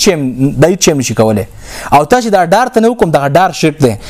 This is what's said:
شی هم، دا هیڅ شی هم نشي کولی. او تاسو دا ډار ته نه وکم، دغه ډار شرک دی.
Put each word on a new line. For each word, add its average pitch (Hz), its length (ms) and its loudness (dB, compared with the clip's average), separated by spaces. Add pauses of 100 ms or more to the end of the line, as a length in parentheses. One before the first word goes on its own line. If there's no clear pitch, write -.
شی 190 100 2
هم، 151 80 -4 (400)
دا 156 60 6
هیڅ 190 180 -2
شی 175 60 2
هم 147 60 0
نشي 117 160 -4
کولی. 107 320 0 (480)
او 147 120 4
تاسو 240 240 0
دا 185 160 2
ډار 226 280 -2
ته 233 60 0
نه 226 100 2
وکم، 220 220 0
دغه 143 160 0
ډار 170 240 2 (100)
شرک 156 220 0
دی. 117 100 2 (160)